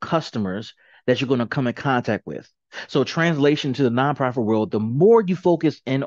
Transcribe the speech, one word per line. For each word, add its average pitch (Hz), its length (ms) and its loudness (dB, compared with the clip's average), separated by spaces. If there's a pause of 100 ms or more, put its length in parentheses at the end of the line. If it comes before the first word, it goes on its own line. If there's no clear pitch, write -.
customers 110 720 -6 (320)
that 123 120 2
you're 127 100 -2
gonna 120 180 0
come 135 180 -2
in 120 80 -2
contact 120 540 -2
with. 73 200 -12 (420)
So 131 160 2
translation 151 640 2
to 131 120 -2
the 123 60 4
nonprofit 127 540 0
world, 107 280 0
the 110 100 0
more 165 400 4
you 180 160 -2
focus 165 480 0
in 135 220 -2